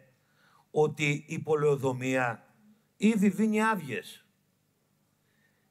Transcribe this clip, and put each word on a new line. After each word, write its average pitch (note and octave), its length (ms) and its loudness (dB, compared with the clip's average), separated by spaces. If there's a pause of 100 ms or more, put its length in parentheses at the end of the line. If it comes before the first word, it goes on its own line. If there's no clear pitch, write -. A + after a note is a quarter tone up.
(720)
ότι D3+ 560 0
η D#3+ 120 -6
πολεοδομία C3 1040 0 (540)
ήδη G#3 320 4
δίνει G#3+ 340 0
άδειες. D#3 640 -4 (1500)